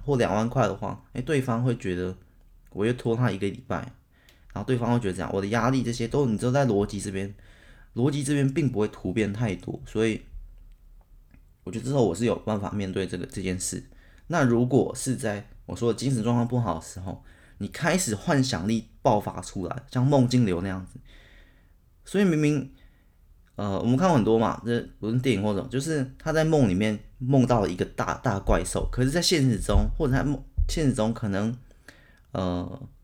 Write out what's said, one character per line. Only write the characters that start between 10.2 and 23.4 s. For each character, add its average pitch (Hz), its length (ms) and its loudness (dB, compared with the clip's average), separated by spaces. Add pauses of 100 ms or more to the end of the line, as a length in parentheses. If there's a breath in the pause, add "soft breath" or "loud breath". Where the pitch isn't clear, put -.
我 - 60 -10
觉 110 80 -6
得 113 60 -10
之 131 80 -2
后 131 140 4
我 82 80 2
是 110 100 -2
有 104 120 4
办 107 220 -2
法 98 120 -4
面 98 200 -4
对 92 160 -2
这 90 120 -6
个， 90 80 -8
这 - 160 -8
件 92 180 -2
事。 - 240 -6 (440 soft breath)
那 165 140 2
如 120 240 4
果 127 280 2
是 127 200 -2
在 104 320 -6 (200)
我 95 100 -10
说 117 160 0
的 107 60 -2
精 131 120 -2
神 117 120 0
状 120 120 2
况 120 140 2
不 123 100 0
好 92 180 0
的 80 40 -8
时 - 180 -14
候， 92 240 -10 (360 soft breath)
你 101 100 -6
开 170 300 0
始 113 160 -2
幻 139 280 2
想 104 240 -2
力 113 220 -2 (140)
爆 107 180 4
发 95 220 -8
出 92 240 -8
来， - 240 -8
像 127 160 2
梦 135 200 6
境 123 200 4
流 90 160 0
那 98 60 -4
样 92 180 -6
子， - 120 -20 (1080 soft breath)
所 185 120 -2
以 208 60 6
明 160 140 4
明， 151 340 2 (840 soft breath)